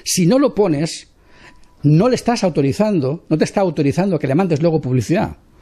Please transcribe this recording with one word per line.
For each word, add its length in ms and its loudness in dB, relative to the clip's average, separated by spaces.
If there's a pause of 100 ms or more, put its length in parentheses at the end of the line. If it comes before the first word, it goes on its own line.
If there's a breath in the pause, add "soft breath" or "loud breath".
Si 200 0
no 140 4
lo 160 0
pones, 540 -2 (720 soft breath)
no 260 4
le 60 2
estás 300 0
autorizando, 840 0
no 80 2
te 80 0
está 160 -2
autorizando 540 0
a 60 -2
que 80 -4
le 80 0
mandes 260 0
luego 180 0
publicidad. 560 -2 (260 soft breath)